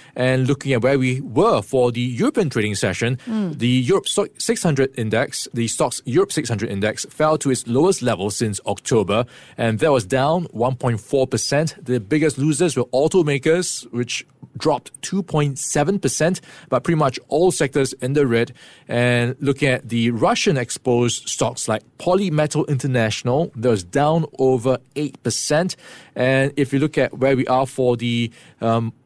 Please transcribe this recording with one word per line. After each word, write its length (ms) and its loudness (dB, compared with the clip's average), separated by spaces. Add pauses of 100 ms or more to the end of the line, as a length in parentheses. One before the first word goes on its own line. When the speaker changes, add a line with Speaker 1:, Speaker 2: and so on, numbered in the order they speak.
(140)
Speaker 1:
And 320 2
looking 260 0
at 100 2
where 180 4
we 200 0
were 400 2
for 300 2
the 100 -4
European 500 0
trading 260 -2
session, 420 -2 (100)
Speaker 2:
Mm. 300 -4
Speaker 1:
the 100 0
Europe 380 2
Stock 220 0 (100)
six 240 -2
hundred 340 0
index, 560 -2
the 140 -2
Stocks 380 -2
Europe 260 0
six 180 -4
hundred 220 -4
index, 360 -2
fell 320 0
to 120 -2
its 160 -2
lowest 340 2
level 300 -2
since 340 -4
October. 600 0 (320)
And 220 0
that 100 4
was 160 2
down 460 0
one 240 -2
point 240 -2
four 260 0
percent. 560 -2
The 160 -2 (140)
biggest 240 2
losers 400 0
were 160 2
automakers, 960 0
which 360 -6 (320)
dropped 320 -2 (100)
two 220 -4
point 360 -2
seven 400 -2
percent, 440 -2 (260)
but 160 -2
pretty 140 0
much 200 0 (100)
all 220 2
sectors 440 0
in 180 -4
the 140 2
red. 260 0 (340)
And 540 0
looking 280 0
at 200 -2
the 220 0
Russian 480 2
exposed 680 0
stocks 420 -4
like 140 -2 (160)
Polymetal 720 0
International, 880 0
that 120 0
was 140 2
down 440 0 (120)
over 380 2 (180)
eight 280 -6
percent. 520 0 (400)
And 400 2
if 180 0
you 60 0
look 200 0
at 200 0
where 160 2
we 120 0
are 200 2
for 300 0
the, 340 -2 (300)
um, 320 0 (140)